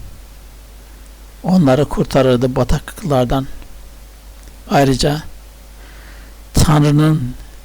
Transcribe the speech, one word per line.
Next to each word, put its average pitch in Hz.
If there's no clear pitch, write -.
Onları 147
kurtarırdı 131
bataklıklardan. 135
Ayrıca 147
Tanrı'nın 147